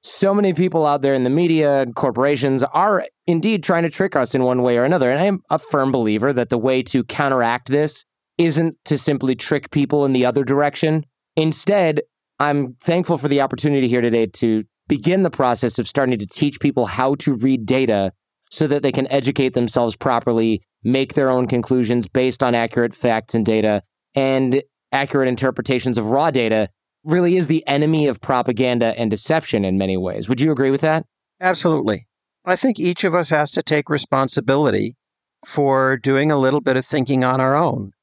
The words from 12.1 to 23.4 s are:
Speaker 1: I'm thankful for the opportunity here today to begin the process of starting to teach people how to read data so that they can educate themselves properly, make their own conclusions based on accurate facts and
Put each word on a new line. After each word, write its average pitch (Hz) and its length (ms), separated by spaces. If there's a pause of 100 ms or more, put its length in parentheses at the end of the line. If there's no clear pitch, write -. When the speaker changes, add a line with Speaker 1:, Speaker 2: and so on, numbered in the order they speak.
Speaker 1:
I'm 143 360
thankful 170 420
for 135 100
the 139 140
opportunity 135 460
here 120 140
today 113 260
to 110 360 (240)
begin 170 360
the 165 80
process 123 480
of 110 80
starting 127 320
to 101 80
teach - 340
people 131 240
how 131 300
to 143 200
read 120 300
data 107 480 (360)
so - 180
that 143 160
they 131 100
can 135 180
educate 131 420
themselves 120 440
properly, 113 640 (220)
make 131 320
their 135 140
own 127 180
conclusions 120 600
based 127 340
on 123 140
accurate 117 400
facts 113 400
and 110 100